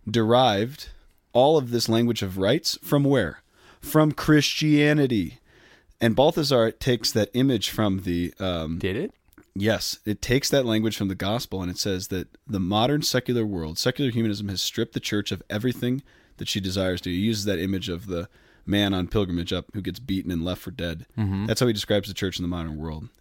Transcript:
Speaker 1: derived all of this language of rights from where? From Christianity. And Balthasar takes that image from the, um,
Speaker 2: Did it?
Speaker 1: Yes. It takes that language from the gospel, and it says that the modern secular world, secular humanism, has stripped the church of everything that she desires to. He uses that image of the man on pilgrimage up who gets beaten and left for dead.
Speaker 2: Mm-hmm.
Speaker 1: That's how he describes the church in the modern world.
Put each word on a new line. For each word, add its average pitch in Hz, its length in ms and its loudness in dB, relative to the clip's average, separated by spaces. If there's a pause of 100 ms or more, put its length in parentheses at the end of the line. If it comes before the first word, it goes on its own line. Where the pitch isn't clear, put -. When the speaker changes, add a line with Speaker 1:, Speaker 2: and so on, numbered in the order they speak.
(100)
Speaker 1:
derived 117 800 2 (440)
all 143 260 6
of 123 120 -2
this 120 180 0
language 117 340 2
of 95 160 -6
rights 104 440 0
from 143 220 2
where? 127 380 0 (380)
From 156 320 4
Christianity. 147 1300 4 (640)
And 113 140 4
Balthasar 135 580 4
takes - 400 -2
that 104 220 2
image 123 360 2
from 98 320 0
the, 87 360 -2
um, 85 400 -4
Speaker 2:
Did 95 180 -4
it? 185 160 -6 (420)
Speaker 1:
Yes. 101 500 -2
It 104 160 -4
takes 131 300 0
that 135 160 2
language 110 300 0
from 101 120 -2
the 95 60 -4
gospel, 98 480 -4
and 90 80 -6
it 90 80 -8
says 92 300 -4
that 92 200 -6 (180)
the 104 140 -2
modern 113 420 2
secular 123 440 0
world, 82 320 -6
secular 131 320 0
humanism, 107 380 -2
has 92 120 -4
stripped - 320 -4
the - 80 -4
church - 320 -4
of 92 160 -8
everything 123 540 -2 (340)
that 101 120 -8
she 107 120 -2
desires 92 420 -2
to. 90 80 -6
He 87 60 -2
uses 104 300 0
that 98 120 -2
image 95 300 -2
of 90 180 -8
the 87 220 -6 (380)
man 101 260 2
on 90 140 0
pilgrimage 90 460 -2
up 87 220 -4
who 104 60 -6
gets 90 200 -8
beaten 95 300 -4
and 82 140 -2
left 90 160 -4
for - 120 -12
dead. 82 340 -8 (100)
Speaker 2:
Mm-hmm. 101 300 -2
Speaker 1:
That's 113 140 0
how 127 80 4
he 117 40 2
describes 104 360 0
the 98 60 -10
church 92 240 -4
in 92 40 -4
the 87 60 -4
modern 82 280 -6
world. 78 320 -10 (120)